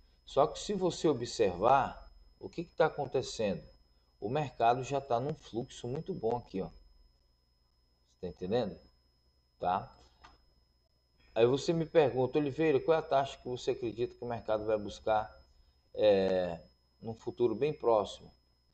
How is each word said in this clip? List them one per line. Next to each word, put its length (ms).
Só 200
que 120
se 160
você 340
observar, 1040
o 120
que 140
que 120
tá 100
acontecendo? 800
O 80
mercado 560
já 160
tá 180
num 160
fluxo 540
muito 240
bom 240
aqui, 240
ó. 80
Você 1500
tá 80
entendendo? 500
Tá? 380
Aí 140
você 260
me 140
pergunta, 520
"Oliveira, 420
qual 160
é 20
a 40
taxa 360
que 100
você 220
acredita 440
que 100
o 40
mercado 360
vai 120
buscar, 560
é, 680
num 140
futuro 400
bem 180
próximo?" 600